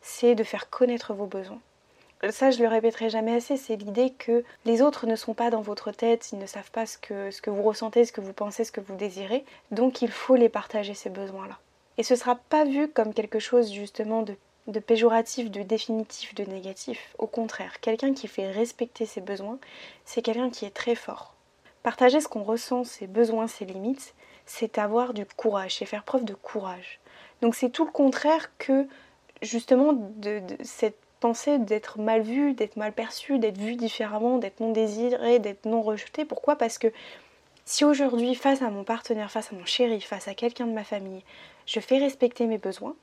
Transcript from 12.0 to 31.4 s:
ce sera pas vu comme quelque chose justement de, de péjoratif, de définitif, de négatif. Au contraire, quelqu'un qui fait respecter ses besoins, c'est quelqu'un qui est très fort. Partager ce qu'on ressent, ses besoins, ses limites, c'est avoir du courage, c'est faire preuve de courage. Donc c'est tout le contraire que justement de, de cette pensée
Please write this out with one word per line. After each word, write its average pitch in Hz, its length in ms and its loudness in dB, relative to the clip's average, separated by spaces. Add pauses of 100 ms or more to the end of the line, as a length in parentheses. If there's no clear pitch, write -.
ce 254 120 4
sera 247 200 2
pas 302 300 2
vu 285 240 2
comme 214 260 0
quelque 214 240 -2
chose 226 340 4
justement 214 480 -4
de, 202 160 -6 (300)
de 214 120 -6
péjoratif, 226 720 2
de 196 120 -8
définitif, 220 720 -4
de 202 100 -6
négatif. 190 720 -10
Au 226 100 -2
contraire, 220 540 -6
quelqu'un 233 320 0
qui 269 160 -6
fait 190 220 -6
respecter 233 560 -2
ses 208 160 -10
besoins, 202 360 -8 (460)
c'est - 160 -4
quelqu'un 240 300 0
qui 220 160 -10
est 196 80 -14
très 233 200 0
fort. - 380 -10 (500)
Partager 254 380 6
ce 302 80 -6
qu'on 214 140 -6
ressent, 233 420 -2
ses 214 220 -12
besoins, 220 400 2
ses 226 180 -10
limites, 190 500 -6 (340)
c'est - 300 -4
avoir 226 340 0
du 208 140 -6
courage, 196 500 -2
c'est 196 100 -6
faire 208 180 -8
preuve 254 200 0
de 202 100 -6
courage. 185 680 -10 (420)
Donc 233 140 2
c'est 254 120 0
tout 320 160 0
le 302 60 -4
contraire 294 680 2
que 269 280 2 (560)
justement 254 500 4
de, 214 460 -4
de 185 240 -10
cette 220 340 -4 (220)
pensée 247 400 2